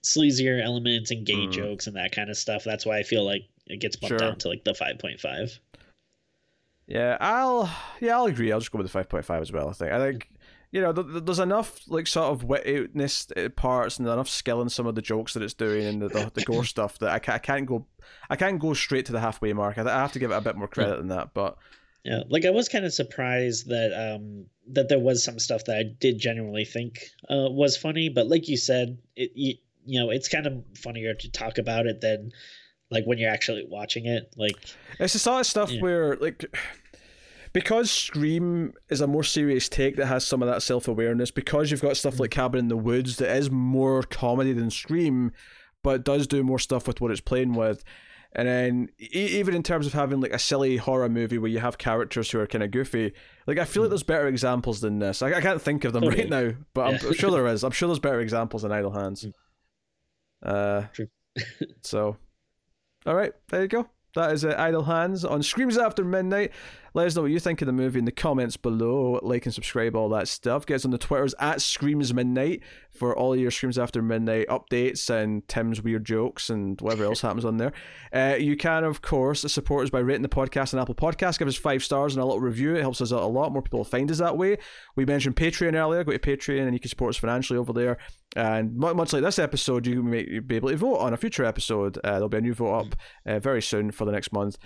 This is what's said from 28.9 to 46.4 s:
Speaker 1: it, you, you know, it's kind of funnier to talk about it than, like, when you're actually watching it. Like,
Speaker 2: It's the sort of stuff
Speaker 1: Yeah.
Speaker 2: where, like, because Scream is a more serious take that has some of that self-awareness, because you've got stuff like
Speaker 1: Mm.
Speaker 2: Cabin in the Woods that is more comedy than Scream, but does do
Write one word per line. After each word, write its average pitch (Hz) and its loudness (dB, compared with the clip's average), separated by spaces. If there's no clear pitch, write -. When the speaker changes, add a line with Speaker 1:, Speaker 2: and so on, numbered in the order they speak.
Speaker 1:
it, 123 -4
you, 131 -2
you 131 0
know, 120 0
it's 127 -2
kind 156 0
of 127 -6
funnier 113 -6
to - -10
talk 113 -4
about 113 0
it 113 -2
than, 110 -2
like, 113 0
when 117 2
you're 113 0
actually 107 -2
watching 104 -6
it. 117 -2
Like, 107 0
Speaker 2:
It's 185 2
the 214 2
sort 254 2
of 247 2
stuff 208 0
Speaker 1:
Yeah. 117 -2
Speaker 2:
where, 170 2
like, 160 -4
because 220 2
Scream 170 0
is 139 0
a 143 2
more 147 2
serious 143 2
take 135 2
that 139 2
has 127 0
some 131 2
of 123 2
that 120 0
self-awareness, 117 0
because 147 0
you've 135 0
got 139 2
stuff 131 0
like 123 0
Speaker 1:
Mm. - -6
Speaker 2:
Cabin 127 2
in 120 2
the 117 2
Woods 120 0
that 120 2
is 139 2
more 131 2
comedy 131 0
than 117 0
Scream, 131 0
but 135 2
does 143 2
do 139 2